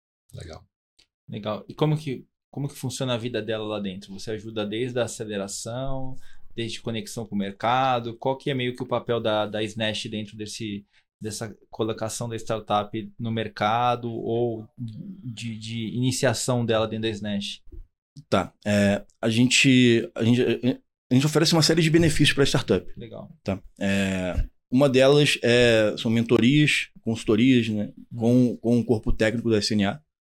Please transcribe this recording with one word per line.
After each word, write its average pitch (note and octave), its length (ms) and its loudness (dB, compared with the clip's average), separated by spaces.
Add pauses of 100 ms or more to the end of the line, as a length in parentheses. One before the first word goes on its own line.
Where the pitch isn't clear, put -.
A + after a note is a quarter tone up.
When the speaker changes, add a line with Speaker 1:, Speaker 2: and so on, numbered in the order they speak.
(340)
Speaker 1:
Legal. - 320 -16 (640)
Speaker 2:
Legal. G#2 400 -8
E - 40 -16
como D3+ 240 2
que, C3+ 280 -8 (260)
como C#3 160 -8
que - 80 -10
funciona B2+ 380 -6
a A#2 40 -2
vida A2+ 240 -4
dela G#2+ 240 -4
lá G#2 140 -4
dentro? G2 320 -10
Você G2 200 -10
ajuda G#2+ 340 -6
desde A#2+ 340 -4
a A#2 60 0
aceleração, A#2+ 1120 -6 (360)
desde A#2 280 -8
conexão A2+ 440 -6
com G2+ 100 -10
o - 20 0
mercado? A#2 800 0
Qual C3+ 200 -2
que C#3+ 120 -6
é C#3 40 -2
meio B2 220 -4
que C3+ 80 -8
o - 40 -8
papel A#2 340 -2
da, G#2+ 240 0
da G#2+ 180 -6
snesh G#2+ 460 -4
dentro G#2+ 260 -10
desse, G#2 500 -8 (360)
dessa G#2+ 340 -8 (140)
colocação A2 580 -4
da A2+ 80 -6
startup G#2 800 -4
no A2+ 140 -6
mercado A#2 800 -2
ou A2+ 560 -4 (100)
de, A#2 800 -12
de A2+ 380 -8
iniciação B2 720 0
dela A2 220 2
dentro A2 160 -6
da A2+ 60 0
snesh? G2+ 520 -6 (680)
Speaker 3:
Tá. G2 240 0 (120)
É, G#2 380 2 (180)
a A#2 80 0
gente, B2 840 4
a - 100 -2
gente, A#2+ 180 4 (680)
a B2+ 40 2
gente C3+ 120 4
oferece D3+ 280 2
uma E3 100 6
série E3 180 4
de D#3+ 80 4
benefícios D3+ 440 4
pra C3+ 120 2
startup. A2 400 0 (120)
Speaker 2:
Legal. G#2+ 340 -16 (100)
Speaker 3:
Tá? F#2+ 200 -6 (180)
É, F#2+ 640 -2 (240)
uma C#3 200 4
delas C#3 520 6
é, A#2 560 4
são A2+ 140 -2
mentorias, A#2+ 800 4 (120)
consultorias, A2+ 680 2
né, G#2 240 -4 (200)
Speaker 2:
Uhum. A#2+ 60 -10
Speaker 3:
com, A#2+ 380 4
com A#2+ 220 2
o A2 60 0
corpo A2+ 280 2
técnico A2 360 2
da G#2+ 80 4
S G#2 160 0
N G#2 120 2
A, C3+ 160 -4 (220)